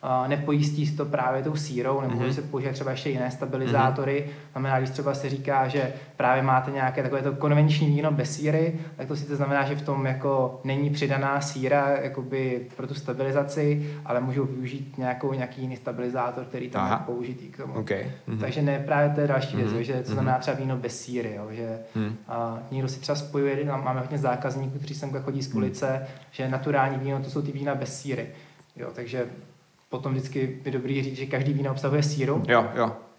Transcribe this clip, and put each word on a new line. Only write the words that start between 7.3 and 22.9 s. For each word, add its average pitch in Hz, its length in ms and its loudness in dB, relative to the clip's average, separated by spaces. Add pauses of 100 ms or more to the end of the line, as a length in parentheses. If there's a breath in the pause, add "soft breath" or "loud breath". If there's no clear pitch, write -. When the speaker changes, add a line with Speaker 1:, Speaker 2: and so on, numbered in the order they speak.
Speaker 1:
konvenční 151 540 6
víno 151 240 4
bez 135 240 0
síry, 156 380 2 (240 loud breath)
tak 135 100 -6
to 147 80 -2
sice 143 200 -4
znamená, 139 300 2
že 147 100 -2
v 143 60 -6
tom 135 240 0
jako 135 580 0
není 139 260 0
přidaná 139 520 2
síra, 139 480 2 (120)
jakoby 131 600 -2 (160)
pro 131 100 -6
tu 139 60 -6
stabilizaci, 147 960 0 (160 loud breath)
ale 123 140 0
můžou 131 260 0
využít 131 520 -6
nějakou, 127 360 -2
nějaký 127 280 -4
jiný 127 140 -4
stabilizátor, 123 680 -4
který 123 240 -6
tam 104 140 -2
Speaker 2:
Aha. 95 120 2 (120)
Speaker 1:
je 123 60 -2
použitý 123 340 -6
k - 100 -16
tomu. 135 160 -8
Speaker 2:
Ok. 110 180 -2 (360)
Mhm. 113 120 -2
Speaker 1:
Takže 131 220 -2
ne, 143 240 2
právě 147 300 6
to 147 60 4
je 147 60 4
další 131 300 2
věc, 104 160 2
Speaker 2:
Mhm. 117 100 0
Speaker 1:
že 131 100 -2
co 127 60 0
Speaker 2:
Mhm. 110 140 -2
Speaker 1:
znamená 131 240 4
třeba 131 200 0
víno 135 200 -2
bez 120 240 -4
síry, 117 340 -4
jo, 107 160 -8
že, 113 280 -6 (160)
Speaker 2:
Mhm. 110 200 0 (120)
Speaker 1:
a, 117 320 -2 (120)
někdo 131 180 -2
si - 100 -6